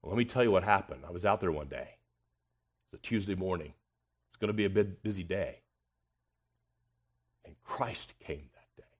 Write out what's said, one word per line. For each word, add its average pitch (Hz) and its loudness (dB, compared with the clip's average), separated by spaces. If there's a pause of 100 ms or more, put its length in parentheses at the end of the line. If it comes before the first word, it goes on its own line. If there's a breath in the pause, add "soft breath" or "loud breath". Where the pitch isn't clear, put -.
Well, 80 -8
let 107 0
me 120 4
tell 123 2
you 113 6
what 92 6
happened. 95 2
I 80 -16
was 87 -4
out 104 4
there 92 0
one 73 -4
day. 64 -12 (880)
It's - -20
a - -16
Tuesday 101 -2
morning. 90 -4 (560)
It's - -20
gonna 107 -2
be 104 2
a 98 2
bit 98 0
busy 98 -4
day. 92 -6 (1800)
And 80 -20
Christ - -6
came 73 -10
that - -20
day. - -20 (100)